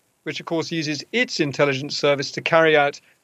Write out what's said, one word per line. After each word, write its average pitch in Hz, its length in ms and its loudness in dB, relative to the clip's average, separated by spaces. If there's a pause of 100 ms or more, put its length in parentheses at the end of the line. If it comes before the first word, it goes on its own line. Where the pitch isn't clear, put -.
(240)
which, 151 160 -8
of - 60 -14
course, 160 260 -4
uses 151 400 -4
its 240 280 -2
intelligence 143 580 -2
service 139 340 0
to 139 100 -8
carry 160 360 4
out 143 240 0 (220)